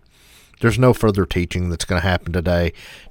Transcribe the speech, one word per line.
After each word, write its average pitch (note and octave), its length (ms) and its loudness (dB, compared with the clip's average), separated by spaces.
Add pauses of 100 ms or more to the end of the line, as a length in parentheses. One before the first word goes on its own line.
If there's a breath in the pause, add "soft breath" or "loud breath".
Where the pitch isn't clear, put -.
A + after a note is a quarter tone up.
(600 soft breath)
There's A2+ 180 2
no B2+ 140 6
further G#2 320 0
teaching F2+ 460 -4
that's E2 160 -6
gonna F2+ 160 0
happen F2 320 -2
today, F2 400 0 (360 loud breath)